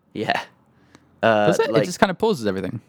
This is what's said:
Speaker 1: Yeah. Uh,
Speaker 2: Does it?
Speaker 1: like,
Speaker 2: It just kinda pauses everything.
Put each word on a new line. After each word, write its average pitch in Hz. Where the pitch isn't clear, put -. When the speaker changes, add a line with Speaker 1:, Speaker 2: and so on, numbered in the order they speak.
Speaker 1:
Yeah. -
Uh, 107
Speaker 2:
Does -
it? -
Speaker 1:
like, 110
Speaker 2:
It -
just 180
kinda 190
pauses 175
everything. 95